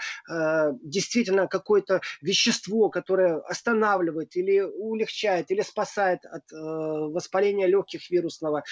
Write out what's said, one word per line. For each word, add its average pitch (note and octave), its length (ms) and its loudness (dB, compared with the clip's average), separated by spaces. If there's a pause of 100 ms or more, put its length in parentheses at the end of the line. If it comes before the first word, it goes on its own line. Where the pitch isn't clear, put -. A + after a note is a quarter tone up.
(300)
э, D#3 420 2 (100)
действительно F#3 640 0
какое-то F#3+ 540 2 (220)
вещество, G3+ 680 2
которое F3+ 520 2
останавливает F#3 960 0
или G3 240 4
улегчает, G3 880 -2
или G3 100 0
спасает G3 640 -2
от, - 280 -16
э, D#3 40 -16
воспаления D#3+ 1120 -2
легких F3+ 420 0
вирусного, D#3+ 640 -2